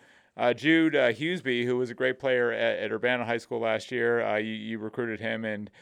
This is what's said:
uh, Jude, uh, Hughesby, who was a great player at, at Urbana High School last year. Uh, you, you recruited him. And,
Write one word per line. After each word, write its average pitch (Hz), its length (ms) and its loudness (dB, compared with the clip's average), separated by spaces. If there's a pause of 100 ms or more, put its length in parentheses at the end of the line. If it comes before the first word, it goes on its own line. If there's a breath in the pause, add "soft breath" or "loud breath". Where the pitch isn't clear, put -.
(380 soft breath)
uh, 123 160 4
Jude, 156 420 4
uh, 127 160 6
Hughesby, 127 540 -2
who 123 100 0
was 123 140 0
a 117 40 -10
great 131 240 0
player 123 360 2
at, 113 260 0
at 107 140 -4
Urbana 120 320 0
High 117 120 0
School 113 220 -6
last 110 320 -2
year. 117 340 2
Uh, 107 120 0
you, 110 160 -2
you 110 260 -8
recruited 110 400 -6
him. 113 240 -4
And, 104 260 -6 (120 soft breath)